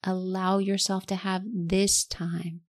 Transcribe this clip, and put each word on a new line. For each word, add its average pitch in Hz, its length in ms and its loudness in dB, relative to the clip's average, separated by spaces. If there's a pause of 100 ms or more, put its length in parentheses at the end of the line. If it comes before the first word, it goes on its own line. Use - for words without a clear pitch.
Allow 185 560 0
yourself 196 480 0
to 196 80 0
have 185 320 -2
this 190 580 2
time. 170 680 -6